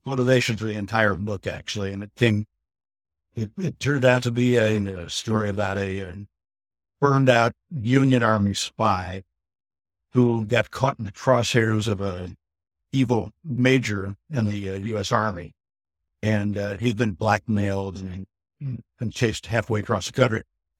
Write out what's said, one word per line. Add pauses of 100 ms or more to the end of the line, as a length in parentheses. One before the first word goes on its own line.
motivation
for
the
entire
book,
actually.
And
it
came, (920)
it,
it
turned
out
to
be
a, (200)
a
story
about
a,
a (840)
burned
out (160)
Union
Army
spy (880)
who
got
caught
in
the
crosshairs
of
a (560)
evil (120)
major (160)
in
the,
uh,
U
S
Army. (680)
And,
uh,
he's
been
blackmailed
and, (760)
and
chased
halfway
across
the
country. (360)